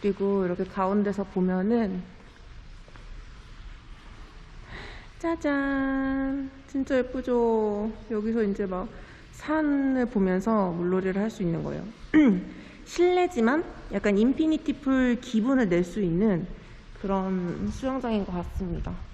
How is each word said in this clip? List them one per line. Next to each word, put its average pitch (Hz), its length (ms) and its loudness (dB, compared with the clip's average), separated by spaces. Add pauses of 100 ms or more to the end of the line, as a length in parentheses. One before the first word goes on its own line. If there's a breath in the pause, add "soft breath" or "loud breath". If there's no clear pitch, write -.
그리고 196 440 2
이렇게 180 200 0
가운데서 196 600 0
보면은, 185 760 0 (3250 loud breath)
짜잔! 269 1300 0 (180)
진짜 269 300 0
예쁘죠? 233 920 2 (200)
여기서 226 320 0
이제 202 240 0
막 185 200 -4 (460 loud breath)
산을 277 760 2
보면서 196 640 2
물놀이를 185 480 0
할 220 100 0
수 214 120 -6
있는 165 220 0
거예요. 147 180 -6 (300)
<clears throat> - 720 4
실내지만 349 800 4 (280)
약간 196 260 2
인피니티 302 600 2
풀 254 400 4
기분을 240 500 2
낼 175 120 4
수 180 200 -2
있는 180 440 2 (540 loud breath)
그런 190 680 -2
수영장인 247 560 -2
것 190 60 -6
같습니다. 175 640 -4 (180)